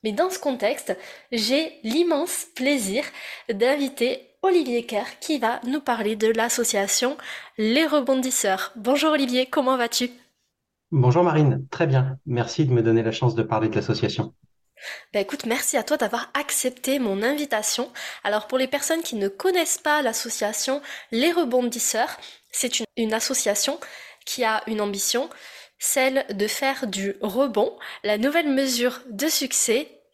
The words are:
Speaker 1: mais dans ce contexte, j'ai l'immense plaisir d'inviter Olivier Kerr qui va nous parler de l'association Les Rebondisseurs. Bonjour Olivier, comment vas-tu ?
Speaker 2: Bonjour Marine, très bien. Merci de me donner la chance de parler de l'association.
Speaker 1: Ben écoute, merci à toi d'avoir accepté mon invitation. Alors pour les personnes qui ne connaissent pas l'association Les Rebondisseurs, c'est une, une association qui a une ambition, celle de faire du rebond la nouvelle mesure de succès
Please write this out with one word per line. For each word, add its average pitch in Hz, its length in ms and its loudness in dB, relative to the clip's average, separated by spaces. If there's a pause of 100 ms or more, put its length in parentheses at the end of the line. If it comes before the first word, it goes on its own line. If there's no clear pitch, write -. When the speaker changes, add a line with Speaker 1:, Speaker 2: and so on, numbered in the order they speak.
Speaker 1:
mais 220 80 -2
dans 311 180 0
ce 370 80 -6
contexte, 247 580 -2 (360)
j'ai 247 400 0 (100)
l'immense 320 640 0 (100)
plaisir 254 480 0 (480)
d'inviter 254 760 0 (160)
Olivier 262 420 2
Kerr 214 220 -4 (120)
qui 302 200 -2
va 233 260 0
nous 277 140 -2
parler 226 360 -2
de 214 120 0
l'association 226 920 0 (400)
Les 240 300 2
Rebondisseurs. 254 880 0
Bonjour 277 380 2
Olivier, 254 340 2
comment 262 280 2
vas-tu ? 240 360 -2 (800)
Speaker 2:
Bonjour 139 320 6
Marine, 151 480 4
très 165 160 0
bien. 131 400 2
Merci 123 380 0
de 127 80 2
me 117 100 4
donner 113 180 6
la 110 100 0
chance 120 220 2
de 113 80 0
parler 110 280 0
de 107 60 -4
l'association. - 600 -2 (760)
Speaker 1:
Ben 208 100 0
écoute, 233 260 -6
merci 262 280 -2
à 240 60 2
toi 294 160 0
d'avoir 233 320 -2 (100)
accepté 269 600 -2
mon 202 240 0
invitation. 262 680 -2 (340)
Alors 208 220 0
pour 254 140 0
les 262 80 2
personnes 285 340 -2
qui 320 140 -6
ne 196 140 0
connaissent 359 500 0
pas 302 240 2
l'association 226 760 -2 (320)
Les 262 200 4
Rebondisseurs, 247 840 0 (340)
c'est - 280 -2
une, 226 60 -4 (120)
une 220 180 0
association 226 640 0 (480)
qui - 160 -2
a 220 240 2
une 220 120 -2
ambition, 208 480 -2 (500)
celle 262 560 0
de 202 140 -2
faire 269 400 -2
du 196 340 -4
rebond 214 520 0 (320)
la 208 120 2
nouvelle 294 300 2
mesure 254 540 0 (100)
de 214 160 -2
succès 269 640 0 (240)